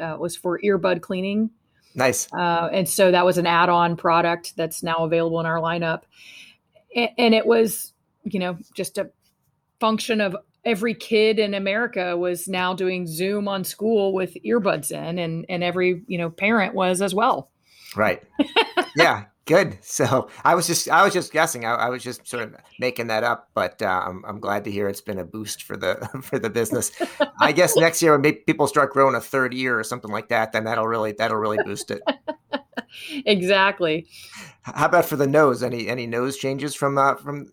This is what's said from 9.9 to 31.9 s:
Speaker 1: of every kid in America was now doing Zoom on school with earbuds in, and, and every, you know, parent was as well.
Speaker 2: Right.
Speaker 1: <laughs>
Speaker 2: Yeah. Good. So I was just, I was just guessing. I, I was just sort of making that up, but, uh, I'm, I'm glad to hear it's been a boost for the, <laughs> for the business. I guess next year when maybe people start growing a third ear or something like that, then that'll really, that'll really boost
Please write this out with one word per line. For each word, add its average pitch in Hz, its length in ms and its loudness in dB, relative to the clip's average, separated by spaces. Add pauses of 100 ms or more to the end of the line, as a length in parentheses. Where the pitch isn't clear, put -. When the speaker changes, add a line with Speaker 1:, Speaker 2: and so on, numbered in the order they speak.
Speaker 1:
of 190 160 -2 (300)
every 226 300 0
kid 220 420 2
in 202 160 0
America 196 640 -2
was 175 300 -4
now 185 260 -2
doing 185 320 -2
Zoom 190 420 -4
on 196 160 -4
school 202 500 0
with 185 300 -4
earbuds 190 480 0
in, 165 280 -6
and, 165 280 -4
and 180 160 -4
every, 180 440 0
you 185 100 -6
know, 170 140 -4
parent 202 420 0
was 185 300 0
as 190 100 -2
well. 226 380 0 (440)
Speaker 2:
Right. 101 280 2 (160)
Speaker 1:
<laughs> 285 40 4 (540)
Speaker 2:
Yeah. 131 280 4 (180)
Good. 151 400 2
So 131 460 0 (140)
I 156 120 6
was 170 100 -2
just, 160 240 -2
I 165 140 6
was 202 100 4
just 175 180 -2
guessing. 151 340 0
I, 117 100 0
I 117 140 0
was 123 120 -6
just 120 260 -12
sort 120 140 -6
of 110 140 -10 (240)
making 123 280 -2
that 110 160 0
up, 120 300 -2
but, 92 260 -2
uh, 92 280 0
I'm, 92 180 -10
I'm 104 140 -10
glad 101 240 -2
to 104 80 -8
hear 101 160 -2
it's 98 140 -6
been 98 180 -8
a 87 60 -8
boost 104 360 -12
for 101 160 -12
the, 95 320 -4 (100)
<laughs> 127 40 -16
for - 160 -4
the 113 100 -4
business. 113 420 -2 (480)
I 151 120 4
guess 170 240 4
next 165 260 4
year 160 120 8
when 139 80 4
maybe 151 160 2
people 151 280 0
start 139 260 2
growing 135 220 4
a 117 80 -2
third 127 320 -2
ear 127 240 -2
or 110 60 -2
something 110 260 -8
like 107 200 -6
that, 110 240 0
then 110 100 0
that'll 110 240 0
really, 110 240 0
that'll 110 260 -2
really 107 260 0
boost 101 280 -8